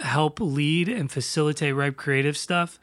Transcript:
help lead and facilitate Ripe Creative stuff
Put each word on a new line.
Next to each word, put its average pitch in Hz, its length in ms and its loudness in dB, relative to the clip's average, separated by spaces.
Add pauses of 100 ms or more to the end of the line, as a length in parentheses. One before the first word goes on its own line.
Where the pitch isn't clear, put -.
help 151 400 0
lead 156 480 2
and 196 220 -2
facilitate 151 640 0
Ripe 139 200 0
Creative 139 400 0
stuff 175 480 -2